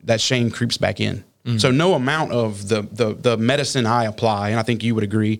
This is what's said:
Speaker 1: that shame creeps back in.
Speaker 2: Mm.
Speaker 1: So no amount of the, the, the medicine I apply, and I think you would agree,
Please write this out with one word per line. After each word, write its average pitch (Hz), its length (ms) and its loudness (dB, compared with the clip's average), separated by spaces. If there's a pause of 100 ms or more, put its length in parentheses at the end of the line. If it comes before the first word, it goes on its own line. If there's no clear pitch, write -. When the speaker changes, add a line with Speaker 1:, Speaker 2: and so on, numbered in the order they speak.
Speaker 1:
that 110 160 2
shame 120 280 0
creeps 117 280 -4
back 98 240 -2
in. 101 220 -4 (220)
Speaker 2:
Mm. 117 140 0
Speaker 1:
So 131 100 4
no 160 260 4
amount 143 360 -2
of 107 380 -2
the, 107 120 2 (100)
the, 107 220 0
the 117 240 0
medicine 127 480 0
I 117 200 2
apply, 104 460 0
and 113 80 0
I 113 40 2
think 110 200 -2
you 117 120 0
would 110 80 0
agree, 107 360 0